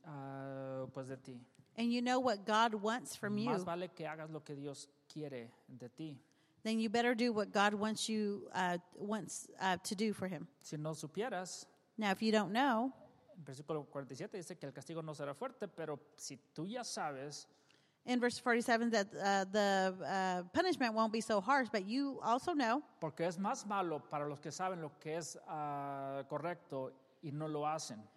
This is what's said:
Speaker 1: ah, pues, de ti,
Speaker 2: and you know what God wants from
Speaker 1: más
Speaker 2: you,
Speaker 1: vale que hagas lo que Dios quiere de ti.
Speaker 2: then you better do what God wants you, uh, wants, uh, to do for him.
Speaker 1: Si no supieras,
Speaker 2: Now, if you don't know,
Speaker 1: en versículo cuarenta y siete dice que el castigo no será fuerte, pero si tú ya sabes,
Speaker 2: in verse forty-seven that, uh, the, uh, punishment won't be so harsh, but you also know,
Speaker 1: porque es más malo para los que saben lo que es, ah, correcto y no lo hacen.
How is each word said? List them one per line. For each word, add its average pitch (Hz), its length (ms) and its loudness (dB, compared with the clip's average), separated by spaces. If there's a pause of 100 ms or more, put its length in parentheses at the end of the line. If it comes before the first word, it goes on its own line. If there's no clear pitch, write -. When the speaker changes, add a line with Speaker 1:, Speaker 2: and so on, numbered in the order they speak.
Speaker 1:
ah, 135 840 -8
pues, 135 160 -8
de 131 100 -8
ti, 131 220 -14 (380)
Speaker 2:
and 233 140 2
you 247 100 2
know 254 180 4
what 220 260 2
God 220 280 6
wants 220 420 -2
from 208 220 -2
Speaker 1:
más 220 220 2
Speaker 2:
you, 180 60 -4
Speaker 1:
vale 175 240 -2
que 160 180 -8
hagas 160 240 -8
lo 156 120 -6
que 147 120 -8
Dios 139 320 -8 (200)
quiere 131 440 -8 (160)
de 123 220 -14
ti. 156 300 -10 (440)
Speaker 2:
then 220 160 2
you 220 100 2
better 240 240 4
do 240 180 4
what 208 200 0
God 208 240 6
wants 214 340 0
you, 208 460 0
uh, 180 220 2 (180)
wants, 202 520 -6 (140)
uh, 185 220 4
to - 120 -4
do 208 180 2
for 190 140 -4
him. 170 200 -6 (140)
Speaker 1:
Si - 160 -8
no 156 160 -2
supieras, 185 720 -6 (340)
Speaker 2:
Now, 208 120 2
if - 120 0
you 220 80 6
don't 208 200 4
know, 247 400 4 (460)
Speaker 1:
en 170 60 -16
versículo 147 440 -6
cuarenta 135 260 -8
y - 40 -10
siete 202 200 -8
dice 175 220 -10
que 190 80 -8
el 127 60 -10
castigo 160 300 -8
no 156 100 -6
será 143 220 -6
fuerte, 247 320 -6
pero 156 320 -6 (160)
si - 220 -10 (180)
tú 151 120 -4
ya 233 160 -4
sabes, 147 640 -6 (580)
Speaker 2:
in 247 140 2
verse 240 200 2
forty-seven 233 520 4
that, 208 240 4
uh, 196 360 4
the, 196 420 6 (120)
uh, 185 380 2 (100)
punishment 277 400 4
won't 220 180 4
be 226 100 2
so 208 200 2
harsh, 254 300 4
but 202 160 0
you 269 340 0
also 254 320 2
know, 269 280 4 (200)
Speaker 1:
porque 160 200 -2
es 170 160 0
más 214 280 -2
malo 185 340 0 (120)
para 147 160 -2
los 147 120 -6
que 151 120 -8
saben 185 300 -2
lo 151 180 -6
que 156 180 -4
es, 165 200 -6 (100)
ah, 139 840 -4
correcto 147 640 -4 (320)
y 147 100 -6
no 151 140 -2
lo 151 180 -2
hacen. 151 320 -2 (200)